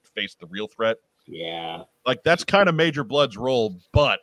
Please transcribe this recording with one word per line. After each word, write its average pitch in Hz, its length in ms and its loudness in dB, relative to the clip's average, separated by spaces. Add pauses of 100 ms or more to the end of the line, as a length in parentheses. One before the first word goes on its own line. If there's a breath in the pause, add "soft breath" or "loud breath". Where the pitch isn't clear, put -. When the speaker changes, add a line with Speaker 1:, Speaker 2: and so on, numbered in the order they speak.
(140)
Speaker 1:
faced 101 260 -8
the 87 60 -16
real 98 200 -8
threat. 113 300 0 (300)
Speaker 2:
Yeah. 82 560 -10 (240)
Speaker 1:
Like, 127 180 0
that's 165 200 2
kind 196 240 4
of - 60 2
Major 151 300 0
Blood's 127 320 0
role, 113 420 0 (140)
but 131 300 2